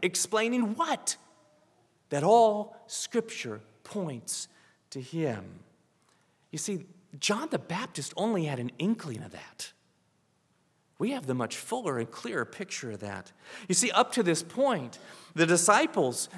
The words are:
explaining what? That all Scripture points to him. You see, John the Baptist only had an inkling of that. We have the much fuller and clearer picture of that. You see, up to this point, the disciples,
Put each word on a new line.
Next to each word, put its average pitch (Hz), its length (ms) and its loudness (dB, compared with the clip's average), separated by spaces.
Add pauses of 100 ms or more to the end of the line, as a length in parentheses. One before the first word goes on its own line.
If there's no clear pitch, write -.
explaining 220 760 0
what? 320 400 -2 (920)
That 143 120 0
all 214 540 6 (100)
Scripture - 760 -6 (220)
points 156 640 -8 (440)
to 135 100 -10
him. 123 580 -4 (920)
You 156 60 -8
see, 190 280 -4 (320)
John 240 320 0
the 196 80 0
Baptist 170 580 -6
only 196 280 0
had 139 160 -2
an 123 180 -4
inkling 165 440 -2
of - 100 -14
that. - 400 -14 (1300)
We 208 120 0
have 254 160 -4
the 127 80 0
much 120 220 -2
fuller 175 420 -4
and 113 100 -2
clearer 180 360 -6
picture - 480 -10
of 101 80 -10
that. 98 320 -8 (360)
You 185 60 2
see, 226 160 4
up 220 220 4
to 240 100 2
this 170 220 2
point, 226 560 0 (340)
the 160 120 4
disciples, 175 920 4